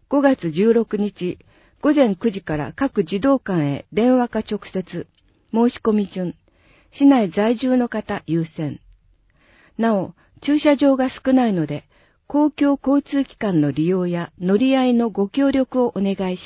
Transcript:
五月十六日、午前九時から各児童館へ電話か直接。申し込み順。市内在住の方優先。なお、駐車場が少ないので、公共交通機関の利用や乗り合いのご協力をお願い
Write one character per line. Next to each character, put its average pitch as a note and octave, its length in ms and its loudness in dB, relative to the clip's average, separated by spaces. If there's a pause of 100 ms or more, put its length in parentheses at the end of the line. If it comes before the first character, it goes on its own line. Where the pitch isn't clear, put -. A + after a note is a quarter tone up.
五 C#4+ 120 2
月 C4 300 0
十 G#3 220 2
六 A3 240 0
日、 G3 400 -6 (440)
午 D4 120 2
前 B3 240 2
九 A3+ 140 -2
時 F#3+ 100 -10
か D3+ 160 -6
ら D3 180 -8
各 A3 300 -2
児 F#3 160 -4
童 C4+ 180 2
館 F3+ 220 -2
へ C#3+ 320 -4
電 B3 240 2
話 A#3+ 100 0
か A3 120 -6
直 G#3+ 200 -8 (140)
接。 F3+ 340 -8 (460)
申 A#3 160 2
し - 120 -6
込 A3 120 0
み G#3 200 -2
順。 F3+ 220 -6 (640)
市 C#4+ 80 2
内 A#3+ 260 6
在 A3 260 0
住 B3+ 200 0
の A#3+ 100 0
方 G#3 380 -8
優 E3 200 -2 (120)
先。 D3 240 -8 (960)
な A3+ 180 2
お、 F#3 180 -4 (320)
駐 D4 140 2
車 D4 160 4
場 C4+ 220 4
が C4 120 -2 (160)
少 C4 60 2
な B3+ 160 4
い G#3 60 0
の E3 120 0
で、 D3 200 -10 (420)
公 D4 240 0
共 C#4+ 320 0
交 C#4 180 2
通 C#4 220 -4
機 - 140 -12
関 F#3 240 0
の D3 100 0
利 D3+ 160 -2
用 F3+ 200 0
や E3+ 320 -6
乗 F#3 180 2
り C4 180 2
合 B3+ 120 2
い B3 60 2
の A#3 160 0
ご G3 200 -2
協 C#4 220 0
力 C4 320 0
を A#3+ 60 0
お - 60 -8
願 G3 380 -2
い F#3 120 -8